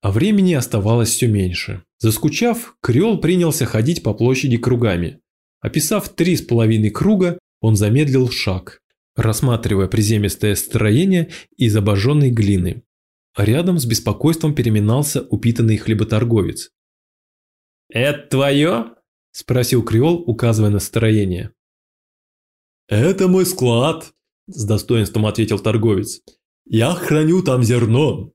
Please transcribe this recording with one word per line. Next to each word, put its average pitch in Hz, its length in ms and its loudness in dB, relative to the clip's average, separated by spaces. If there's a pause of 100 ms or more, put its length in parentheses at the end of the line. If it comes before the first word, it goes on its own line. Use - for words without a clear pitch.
А 98 120 -2
времени 185 400 2
оставалось 113 560 0
все - 180 -2
меньше. 95 560 -2 (160)
Заскучав, 156 840 -2
Крел 180 360 0
принялся 165 480 0
ходить 113 380 -2
по 107 100 -2
площади 127 420 0
кругами. 107 640 -2 (420)
Описав 160 500 -4
три 175 260 0
с - 60 -4
половиной 110 480 2
круга, 180 500 0 (200)
он 110 140 2
замедлил 127 560 2
шаг, - 500 -6 (360)
рассматривая 110 720 0
приземистое 104 680 0
строение 151 760 0 (260)
из 110 180 2
обожженной 110 560 2
глины. 98 540 0 (520)
Рядом 156 440 0
с 127 60 -4
беспокойством 151 680 -2
переминался 117 680 0
упитанный 113 560 0
хлеботорговец. 110 920 -2 (1160)
«Это 139 400 -2
твое?» 139 680 0 (360)
спросил 123 500 0
Креол, 156 440 0
указывая 110 440 0
на 104 80 2
строение. 107 760 -2 (1400)
«Это 185 400 2
мой 180 180 4
склад», 131 680 0 (340)
с 185 180 -8
достоинством 107 640 0
ответил 107 320 -2
торговец. 107 640 -2 (420)
«Я 113 280 0
храню 160 500 0
там 127 200 0
зерно. 117 720 0